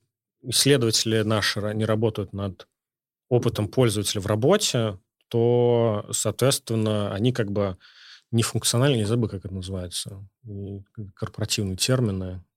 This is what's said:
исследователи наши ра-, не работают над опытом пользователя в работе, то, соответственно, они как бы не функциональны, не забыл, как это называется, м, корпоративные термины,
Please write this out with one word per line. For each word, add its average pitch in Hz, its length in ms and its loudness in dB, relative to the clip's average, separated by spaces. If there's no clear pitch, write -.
исследователи 117 760 4
наши 107 360 0
ра-, 104 140 -4
не 107 140 -2
работают 110 480 0
над 98 340 -8
опытом 120 360 2
пользователя 107 540 0
в 90 60 -4
работе, 113 720 2
то, 117 840 2
соответственно, 107 1040 0
они 120 180 2
как 104 180 -2
бы 101 280 -2
не 117 120 2
функциональны, 123 540 0
не 107 100 0
забыл, 113 240 0
как 95 160 -8
это 92 80 -10
называется, 95 760 -10
м, 101 380 -10
корпоративные 98 640 -4
термины, 95 640 -2